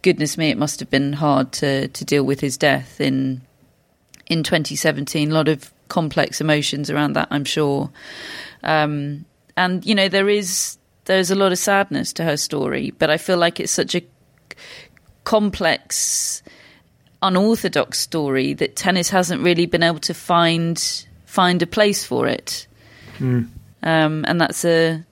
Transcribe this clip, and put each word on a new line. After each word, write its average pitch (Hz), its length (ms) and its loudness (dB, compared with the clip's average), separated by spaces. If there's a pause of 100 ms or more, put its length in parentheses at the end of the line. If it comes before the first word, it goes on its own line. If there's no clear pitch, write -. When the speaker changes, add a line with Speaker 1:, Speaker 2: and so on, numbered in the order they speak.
Speaker 1:
goodness 151 340 2
me, 160 120 2
it - 80 0
must 147 220 -4
have 127 100 -12
been 139 240 0
hard 143 380 0
to, 135 380 -2
to - 160 -12
deal 143 180 2
with 135 160 0
his 135 180 -4
death 135 440 0
in, 135 400 -2 (840)
in 165 160 0
twenty 147 320 0
seventeen. 147 560 0
A - 20 0
lot 156 140 4
of 156 240 -2 (180)
complex 160 520 -2
emotions 147 480 0
around 147 240 0
that, - 160 0
I'm 143 160 -2
sure. 143 460 0 (720)
Um, 147 600 -2 (320)
and, 180 280 0
you 214 80 2
know, 196 140 4
there 196 220 2
is, 202 480 -2 (280)
there's 190 240 2
a 190 60 2
lot 196 160 4
of 185 60 0
sadness 196 560 0
to - 100 -6
her 151 140 0
story, 143 600 -4
but 156 120 2
I 156 80 2
feel 185 200 0
like 170 220 0
it's - 140 -6
such - 200 -2
a 180 80 0 (1200)
complex, - 1160 0 (800)
unorthodox 190 760 2
story 139 540 0
that - 220 -4
tennis 180 340 0
hasn't 180 340 0
really 170 220 4
been 170 180 0
able 165 160 2
to - 140 -6
find, 165 920 0 (200)
find 180 360 2
a 170 60 0
place 208 380 2
for 123 220 -2
it. - 400 -6 (520)
Speaker 2:
Mm. 123 300 0 (340)
Speaker 1:
Um, 156 440 2
and 170 140 0
that's - 240 -2
a 165 460 2